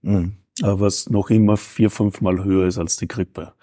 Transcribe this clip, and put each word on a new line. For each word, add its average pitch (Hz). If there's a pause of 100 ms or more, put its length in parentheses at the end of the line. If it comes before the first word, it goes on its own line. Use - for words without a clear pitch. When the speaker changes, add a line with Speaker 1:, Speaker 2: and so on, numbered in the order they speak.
Speaker 1:
Mhm. 95 (280)
Speaker 2:
Äh, 101
was 101
noch 101
immer 107
vier, -
fünfmal 98
höher 95
ist 90
als 82
die -
Grippe. - (100)